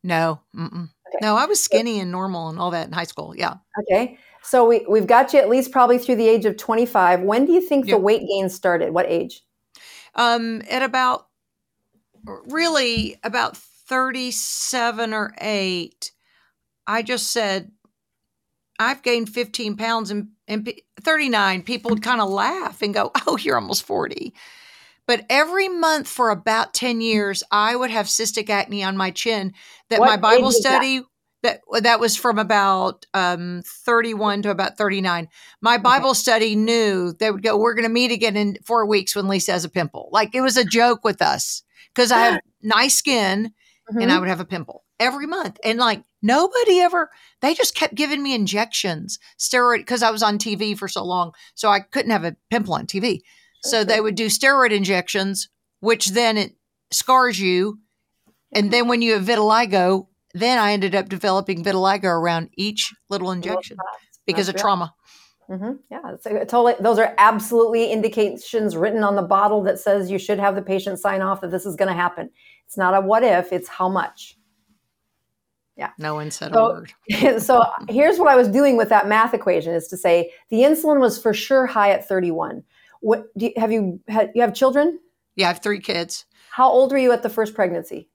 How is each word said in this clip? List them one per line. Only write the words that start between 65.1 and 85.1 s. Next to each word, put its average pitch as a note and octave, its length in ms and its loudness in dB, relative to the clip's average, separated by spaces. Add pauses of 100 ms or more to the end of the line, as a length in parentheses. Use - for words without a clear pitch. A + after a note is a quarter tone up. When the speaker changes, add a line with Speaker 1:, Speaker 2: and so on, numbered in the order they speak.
Speaker 2:
Mm-hmm. G3 220 -8 (180)
Yeah, F3+ 240 -14
it's - 120 -20
a, A3 40 -6 (160)
totally, A#3+ 320 4
those G#3+ 220 2
are A3+ 180 2
absolutely A3+ 720 4
indications G#3+ 840 -2
written G#3+ 260 0
on G3+ 140 2
the G3 60 0
bottle G3+ 420 2
that F#3+ 160 -2
says G3 300 0
you F#3+ 80 -2
should G3 200 -2
have G3 160 0
the F#3+ 80 -4
patient F#3+ 380 -4
sign G3 200 -2
off F#3+ 200 -2
that F3+ 100 -8
this F#3 160 -6
is F#3 80 -6
gonna F#3+ 180 0
happen. F3 380 -4 (360)
It's - 120 -14
not F#3 160 2
a G3 60 6
what G#3+ 240 2
if, F3+ 280 2
it's F3 160 -6
how F#3 200 -4
much. - 500 -6 (1400)
Yeah. - 220 -8
Speaker 1:
No D3+ 160 -6
one D3+ 160 -8
said - 220 -10
a - 20 -10
Speaker 2:
So, E3+ 140 4
Speaker 1:
word. E3+ 240 -8 (180)
Speaker 2:
<laughs> A3 320 2
so A#3+ 220 6 (240)
here's D#4 300 4
what D#4+ 100 6
I C4+ 80 8
was B3 120 6
doing C4 280 4
with G#3+ 140 2
that G3+ 180 4
math A3 260 4
equation E3+ 400 0
is E3 140 -4
to F#3 80 -12
say E3+ 360 2 (180)
the A3 100 0
insulin D4+ 400 4
was A#3 200 2
for G#3+ 140 2
sure C4 320 2
high G#3 240 2
at - 180 0
thirty-one. F3 540 -2 (380)
What A3 360 -2
do G#3 100 -4
you, A#3 100 -4
have A3 160 0
you G3 260 -2 (100)
had, G#3+ 260 0
you A#3+ 80 2
have A3+ 120 0
children? C#4+ 460 2 (340)